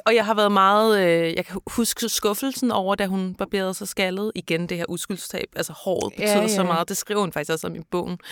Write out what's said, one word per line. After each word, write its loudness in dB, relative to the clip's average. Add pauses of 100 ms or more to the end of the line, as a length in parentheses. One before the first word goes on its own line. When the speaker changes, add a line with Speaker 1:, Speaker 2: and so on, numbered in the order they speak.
Speaker 1:
og 6
jeg 4
har 2
været 4
meget, 6
øh, 4
jeg -4
kan -10
huske -2
skuffelsen -2
over, 0
da 0
hun -2
barberede -2
sig -10
skaldet. -2
Igen, -4
det -6
her -4
uskyldstab, -8 (120)
altså -6
håret -4
Speaker 2:
Ja, -20
Speaker 1:
betyder 4
Speaker 2:
ja, 0
Speaker 1:
så 0
Speaker 2:
ja. 2
Speaker 1:
meget. 0
Det -4
skriver -4
hun -2
faktisk -4
også -4
om -6
i -10 (100)
bogen, -4 (140)